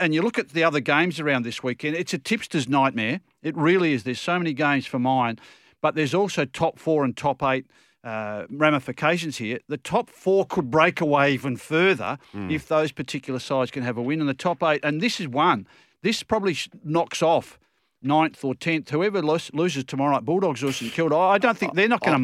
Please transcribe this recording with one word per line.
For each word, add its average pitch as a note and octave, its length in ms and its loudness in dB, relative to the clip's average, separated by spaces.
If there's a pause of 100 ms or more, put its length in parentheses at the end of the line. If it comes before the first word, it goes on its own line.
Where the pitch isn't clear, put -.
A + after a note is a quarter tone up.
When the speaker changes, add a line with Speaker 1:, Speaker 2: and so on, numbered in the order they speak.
Speaker 1:
and E3+ 120 0
you D#3 100 2
look A3+ 160 0
at A3 120 -4
the D#3+ 140 0
other D3+ 160 2
games D3+ 400 2
around C#3 240 0
this A#2 180 -8
weekend, B2+ 320 -4
it's E3+ 180 -6
a E3+ 60 -4
tipster's D3+ 500 -2
nightmare. C3+ 520 2 (240)
It D#3 120 -4
really E3 360 2
is. A#2+ 100 -2
There's B2 180 -6
so F3 180 -2
many E3 140 -2
games C#3+ 340 0
for C3+ 120 -6
mine, B2 400 0 (420)
but D3+ 140 0
there's D3+ 200 0
also F3+ 300 0
top D#3+ 340 -2
four D#3 260 0
and A#2+ 120 -2
top C#3 260 -2
eight, C3 220 0 (400)
uh, G#2+ 460 -8
ramifications D3+ 880 0
here. A#2 300 -6
The C#3+ 100 -6
top G#3+ 320 -2
four F#3+ 340 0
could D#3 260 -4
break D#3+ 300 4
away C#3+ 320 4
even B2+ 240 -2
further C#3+ 640 0 (160)
Speaker 2:
Mm. G2+ 180 -6
Speaker 1:
if D#3 160 -6
those D#3 240 2
particular C3+ 480 -8
sides C3 300 -2
can C3+ 120 -6
have A#2+ 140 -4
a A#2+ 60 -4
win. D3 180 -2
And D3 80 0
the C3 60 -2
top E3+ 280 -2
eight, D3+ 220 2
and D3+ 160 -2
this A3+ 200 -2
is D#3+ 80 -6
one, C3 380 2 (360)
this A3 200 -2
probably G3 320 0
sh-, - 140 -6 (160)
knocks E3 380 0
off D#3+ 360 2 (420)
ninth D3+ 440 0
or C3 100 -2
tenth, D#3+ 360 -4
whoever F#3+ 300 0
lo-, D#3 180 2 (140)
loses D3+ 300 -2
tomorrow C#3+ 320 0
night, A#2 100 0
Bulldogs D#3+ 380 0
or C#3 100 0
Saint A#2 200 -8
Kilda, D#3+ 240 2
I, F#3 180 6
I G3+ 40 4
don't A#3 200 2
think F#3 160 -2
they're G3 140 4
not A#3 120 2
gonna E3 240 2